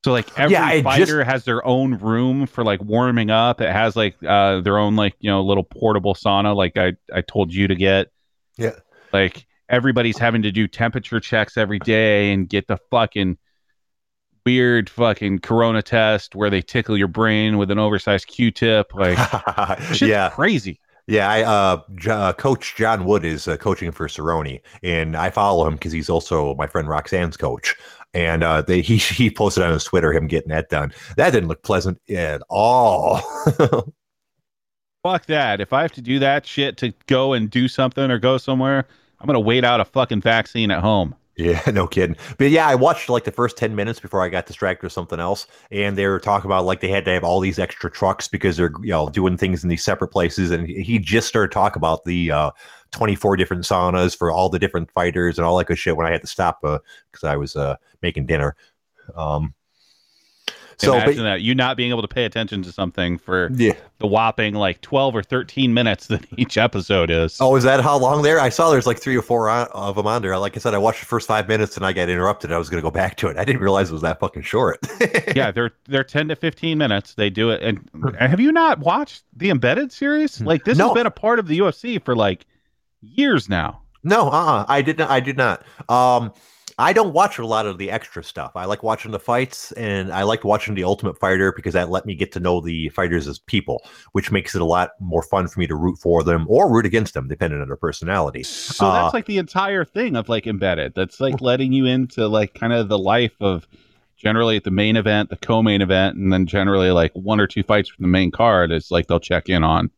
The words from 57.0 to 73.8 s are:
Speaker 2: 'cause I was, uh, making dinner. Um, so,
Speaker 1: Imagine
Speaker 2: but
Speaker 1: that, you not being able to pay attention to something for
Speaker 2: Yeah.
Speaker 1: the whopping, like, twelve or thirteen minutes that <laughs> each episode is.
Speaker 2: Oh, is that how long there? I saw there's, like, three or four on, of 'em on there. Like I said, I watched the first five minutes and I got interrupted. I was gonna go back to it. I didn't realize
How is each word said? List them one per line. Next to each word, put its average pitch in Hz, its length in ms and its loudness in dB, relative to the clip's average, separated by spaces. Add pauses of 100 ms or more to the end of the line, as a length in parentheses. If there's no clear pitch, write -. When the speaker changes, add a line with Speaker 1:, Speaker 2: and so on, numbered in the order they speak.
Speaker 2:
'cause - 100 -18
I 73 140 -2
was, 71 180 -8
uh, 69 220 -4 (260)
making 78 240 -4
dinner. 73 300 -2 (580)
Um, 76 400 -4 (1300)
so, 131 140 4
Speaker 1:
Imagine 123 220 4
Speaker 2:
but 120 80 -4
Speaker 1:
that, 98 160 0
you 117 160 2
not 127 200 0
being 120 140 -2
able 117 120 -2
to 104 60 -6
pay 123 160 -2
attention 104 380 -4
to 90 80 -12
something 87 480 -4
for 90 340 -2
Speaker 2:
Yeah. 120 200 4 (260)
Speaker 1:
the 110 80 -2
whopping, 110 480 0
like, 98 260 -2
twelve 135 360 0
or 101 80 -4
thirteen 127 500 0
minutes 117 320 0
that - 240 -4
<laughs> - 80 -14
each - 180 -2
episode 98 540 0
is. 82 300 0
Speaker 2:
Oh, 135 160 4
is 123 80 4
that 131 160 6
how 143 180 2
long 135 240 2
there? 156 160 4
I 135 100 2
saw 160 220 2
there's, 131 160 4
like, 117 140 -2
three 131 160 -2
or 117 60 0
four 117 280 0
on, 120 220 0
of 101 260 -6
'em 104 80 -2
on 113 160 0
there. 95 160 -2
Like 98 180 -4
I 107 40 -8
said, 113 140 0
I 101 40 0
watched 110 220 0
the - 60 -16
first 117 200 -4
five 107 220 0
minutes 107 280 -2
and 95 80 -6
I 95 80 -2
got 87 160 -2
interrupted. 90 440 -2
I 85 60 0
was 80 120 -6
gonna 87 100 -4
go 78 120 -4
back 87 240 -4
to - 100 -4
it. 78 100 -4
I 95 80 -4
didn't 123 160 -2
realize 98 300 2